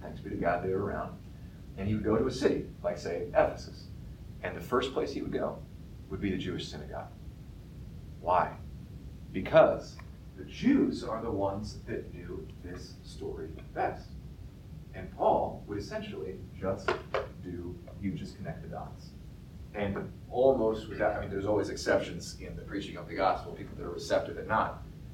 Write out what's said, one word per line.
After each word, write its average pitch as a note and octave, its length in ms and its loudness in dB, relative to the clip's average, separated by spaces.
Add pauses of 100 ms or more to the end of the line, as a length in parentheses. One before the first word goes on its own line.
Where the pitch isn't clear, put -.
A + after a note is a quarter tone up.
thanks - 180 -8
be - 100 -8
to - 60 -2
God - 280 4
they F#2+ 100 2
were E2 100 2
around, - 340 -2 (600)
and G2 100 0
he G#2+ 60 4
would G2+ 100 2
go G#2+ 140 8
to C3 100 6
a B2+ 40 4
city, - 340 4 (180)
like, - 140 2
say, - 320 -2
Ephesus. - 560 2 (580)
And F2 140 -2
the - 40 -6
first - 320 2
place - 200 0
he - 80 -2
would - 100 -2
go - 260 0 (520)
would - 100 -4
be G2+ 120 4
the F2+ 60 2
Jewish E2+ 300 -2
synagogue. - 440 -8 (1080)
Why? F2 320 6 (800)
Because - 640 8 (420)
the A#2+ 60 -8
Jews - 600 6
are A2 180 -2
the A2+ 100 -2
ones G2+ 460 0 (100)
that - 260 -4
knew F2+ 320 -8 (180)
this - 400 -8
story - 440 -6 (260)
best. - 340 -2 (880)
And - 200 -8
Paul - 520 4
would - 100 -4
essentially - 580 -4 (240)
just - 300 0 (540)
do, F2 320 -6 (260)
he G2 80 2
would E2+ 80 -2
just - 180 -6
connect D#2+ 280 -6
the D#2+ 40 -10
dots. - 440 -8 (640)
And G2+ 380 0 (180)
almost A#2 600 6
without, G#2 260 2
I G2+ 60 -2
mean, F#2+ 80 -4
there's G2 160 -2
always G#2 240 4
exceptions - 720 0
in F2 140 -8
the - 80 -8
preaching E2 340 -4
of D#2 100 -8
the E2 80 -8
gospel, E2 380 4
people - 240 -8
that - 80 -6
are E2+ 60 -4
receptive G2+ 460 2
and G2 100 -4
not. G#2+ 360 2 (300)